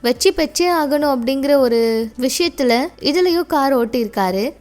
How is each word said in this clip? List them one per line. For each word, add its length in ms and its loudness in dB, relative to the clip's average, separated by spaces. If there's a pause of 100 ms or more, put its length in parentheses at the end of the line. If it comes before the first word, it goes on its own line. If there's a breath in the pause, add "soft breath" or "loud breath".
வெற்றி 320 2
பெற்றே 300 0 (120)
ஆகணும் 340 0
அப்படிங்கிற 380 0 (140)
ஒரு 140 2 (440)
விஷயத்துல 480 0 (380)
இதுலயும் 440 0
கார் 260 2
ஓட்டியிருக்காரு. 640 -2 (160)